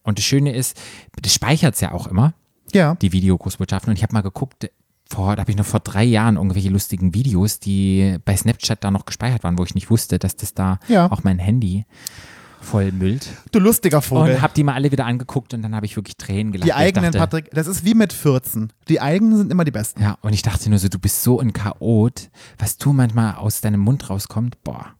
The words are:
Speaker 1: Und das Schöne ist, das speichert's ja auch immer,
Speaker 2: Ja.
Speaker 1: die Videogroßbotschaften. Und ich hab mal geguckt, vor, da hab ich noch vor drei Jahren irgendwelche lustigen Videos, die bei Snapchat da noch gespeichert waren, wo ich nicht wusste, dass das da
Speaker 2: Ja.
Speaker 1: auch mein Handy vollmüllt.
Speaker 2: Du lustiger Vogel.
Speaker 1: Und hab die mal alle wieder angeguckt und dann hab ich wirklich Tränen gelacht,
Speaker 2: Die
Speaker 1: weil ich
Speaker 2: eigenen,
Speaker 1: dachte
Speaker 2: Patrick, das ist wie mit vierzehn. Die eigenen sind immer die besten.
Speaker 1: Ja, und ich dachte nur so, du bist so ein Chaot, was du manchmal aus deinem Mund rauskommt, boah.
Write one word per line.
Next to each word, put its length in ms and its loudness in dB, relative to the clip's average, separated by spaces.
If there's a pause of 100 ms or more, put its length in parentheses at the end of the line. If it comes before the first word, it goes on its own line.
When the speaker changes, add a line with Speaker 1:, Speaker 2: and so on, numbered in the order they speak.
Speaker 1:
Und 160 -4
das 80 -4
Schöne 300 2
ist, 200 -4 (460)
das 140 0
speichert's 460 0
ja 100 -2
auch 160 -8
immer, 260 2 (400)
Speaker 2:
Ja. 220 4
Speaker 1:
die 160 0
Videogroßbotschaften. 800 0
Und 60 0
ich 60 -2
hab 80 -4
mal 100 0
geguckt, 500 -8 (380)
vor, 260 -2
da 80 -2
hab 60 -2
ich 80 0
noch 80 2
vor 160 -2
drei 220 0
Jahren 340 4
irgendwelche 320 0
lustigen 440 0
Videos, 460 2
die 640 2
bei 100 2
Snapchat 480 -2
da 60 -2
noch 160 0
gespeichert 380 -4
waren, 160 0
wo 40 0
ich 120 -6
nicht 160 -2
wusste, 260 0
dass 200 -2
das 180 -10
da 320 -2
Speaker 2:
Ja. 240 4
Speaker 1:
auch 120 -4
mein 140 2
Handy 480 0 (760)
vollmüllt. 680 -2 (240)
Speaker 2:
Du 80 4
lustiger 420 4
Vogel. 340 2
Speaker 1:
Und 60 0
hab 120 0
die 100 0
mal 100 0
alle 180 0
wieder 140 -2
angeguckt 480 -6
und 80 -6
dann 140 -6
hab 80 -4
ich 140 -8
wirklich 200 -10
Tränen 340 -4
gelacht, 160 -2
Speaker 2:
Die 60 2
Speaker 1:
weil 80 -2
ich 60 4
Speaker 2:
eigenen, 240 0
Speaker 1:
dachte 80 0
Speaker 2:
Patrick, 320 -2
das 160 -2
ist 180 -6
wie 80 4
mit 200 4
vierzehn. 580 -2 (160)
Die 140 2
eigenen 360 2
sind 140 0
immer 140 2
die 60 0
besten. 300 -6
Speaker 1:
Ja, 200 0
und 120 0
ich 80 0
dachte 280 -2
nur 100 4
so, 80 0
du 120 -2
bist 240 -2
so 160 2
ein 140 0
Chaot, 760 0 (280)
was 200 -4
du 160 0
manchmal 420 2
aus 260 -4
deinem 200 0
Mund 280 0
rauskommt, 540 -6
boah. 240 -12 (120)